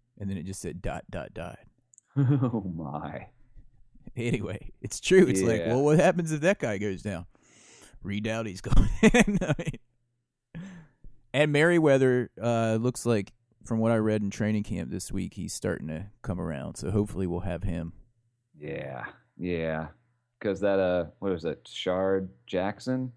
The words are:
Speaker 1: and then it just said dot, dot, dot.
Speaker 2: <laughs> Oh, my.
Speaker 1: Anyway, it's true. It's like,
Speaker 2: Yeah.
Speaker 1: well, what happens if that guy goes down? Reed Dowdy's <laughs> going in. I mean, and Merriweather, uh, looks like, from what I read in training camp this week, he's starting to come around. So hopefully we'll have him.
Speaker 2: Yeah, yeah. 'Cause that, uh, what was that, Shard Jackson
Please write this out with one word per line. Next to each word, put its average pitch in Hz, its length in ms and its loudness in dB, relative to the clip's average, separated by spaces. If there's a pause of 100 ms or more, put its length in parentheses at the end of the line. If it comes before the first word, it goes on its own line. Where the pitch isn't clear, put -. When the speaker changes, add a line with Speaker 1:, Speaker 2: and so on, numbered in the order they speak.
(180)
Speaker 1:
and 98 100 -8
then 98 80 -6
it 80 80 -10
just 95 160 -10
said 87 220 -10
dot, - 280 -6
dot, 71 220 -10
dot. - 300 -12
Speaker 2:
<laughs> - 60 -20 (500)
Oh, 120 580 2
my. 76 520 -10 (840)
Speaker 1:
Anyway, 117 580 -6 (100)
it's - 180 -10
true. 180 260 8
It's 95 140 2
like, 90 200 2
Speaker 2:
Yeah. 82 80 -2
Speaker 1:
well, 127 160 2
what 151 140 6
happens 165 340 4
if 151 100 -4
that 190 160 2
guy 107 180 -2
goes 98 240 -4
down? 90 240 -6 (800)
Reed 101 220 -6
Dowdy's 110 360 -6
<laughs> - 0 -
going - 300 6 (120)
in. 208 380 6
I - 180 0
mean, - 1040 -14 (720)
and 147 200 2
Merriweather, 143 800 4 (100)
uh, 113 400 2
looks 123 260 -2
like, 110 260 0 (320)
from 113 140 -4
what 113 140 2
I 113 40 4
read 107 260 2
in 101 80 -2
training 107 340 0
camp 90 260 -6
this 92 200 -8
week, 92 240 -6
he's 87 200 -8
starting - 340 -4
to 80 180 -8 (140)
come 90 200 -6
around. 76 360 -6
So 78 140 -6
hopefully 101 360 -2
we'll 87 140 -2
have 87 220 -4
him. 85 300 -4 (640)
Speaker 2:
Yeah, 69 480 -10 (320)
yeah. 80 500 -2 (520)
'Cause 95 200 -2
that, 98 200 2
uh, 90 260 2 (140)
what 98 100 -2
was 82 140 -4
that, - 240 -6
Shard 95 600 -2 (180)
Jackson 123 720 -4